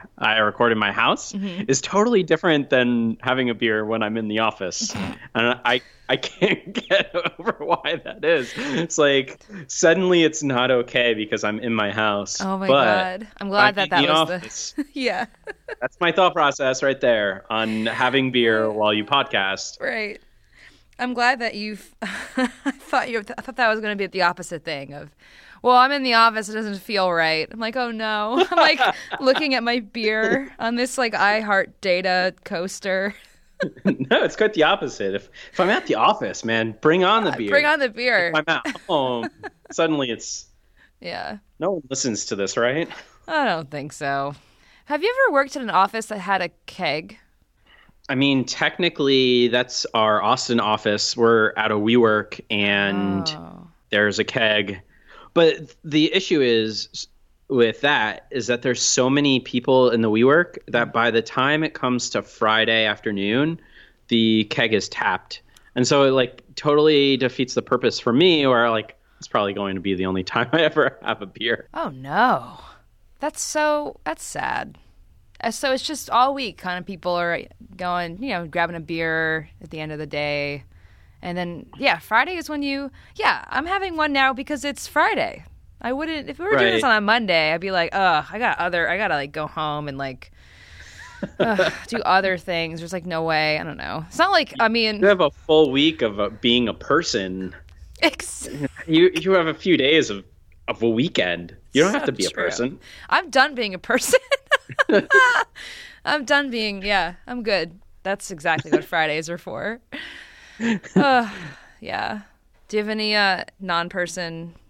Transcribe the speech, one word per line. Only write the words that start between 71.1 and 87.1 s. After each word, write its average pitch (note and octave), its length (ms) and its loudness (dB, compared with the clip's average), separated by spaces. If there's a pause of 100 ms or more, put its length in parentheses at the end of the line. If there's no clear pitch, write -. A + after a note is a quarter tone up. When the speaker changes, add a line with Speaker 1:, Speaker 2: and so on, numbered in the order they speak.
Speaker 1:
a G2+ 60 -10
beer. A2+ 480 -4
Speaker 2:
Oh, D4+ 160 -6
no. C#3+ 680 -2 (600)
That's D4+ 220 -6
so, D4+ 600 -2
that's D#4 200 -8
sad. - 540 -6 (640)
Uh, A3+ 80 -2
so C4 220 -2
it's C4 140 -2
just D4 220 -8
all B3+ 260 2
week A#3+ 220 -8
kind F3+ 220 -8
of F3 80 -12
people F3+ 260 -6
are F3 280 -2 (360)
going, F3 460 -6
you C#4 80 -6
know, F3 160 -6
grabbing E3+ 300 -2
a E3 40 -10
beer D#3+ 720 -4 (100)
at - 100 -20
the D#3 100 -12
end D#3 120 -8
of D3+ 60 -10
the D3+ 80 -8
day. D3 580 -4 (560)
And F3 160 -8
then, F3 300 -8 (100)
yeah, A#3+ 220 0
Friday C4+ 380 0
is E4 120 -10
when D4+ 140 -6
you, C#4 280 -6 (260)
yeah, C4 320 0
I'm D4 180 -4
having F#4+ 300 -4
one D4+ 160 0
now C4+ 200 2
because C#4 320 -6
it's C#4+ 220 -8
Friday. D4 580 -2 (400)
I A#3+ 80 -4
wouldn't, D#4 380 -6
if C4 80 -12
we E4+ 60 -8
were G#4 120 0
doing - 180 2
this - 100 2
Speaker 1:
Right. C4 80 4
Speaker 2:
on G#3+ 60 4
a - 20 2
Monday, G3 520 2